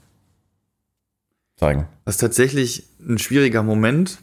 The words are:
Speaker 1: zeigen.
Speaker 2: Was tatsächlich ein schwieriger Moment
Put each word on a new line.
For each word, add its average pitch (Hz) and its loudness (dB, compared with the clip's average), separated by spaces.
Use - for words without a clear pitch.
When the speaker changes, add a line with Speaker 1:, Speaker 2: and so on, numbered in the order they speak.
Speaker 1:
zeigen. 73 0
Speaker 2:
Was - -4
tatsächlich 127 0
ein 117 -2
schwieriger 123 2
Moment 110 0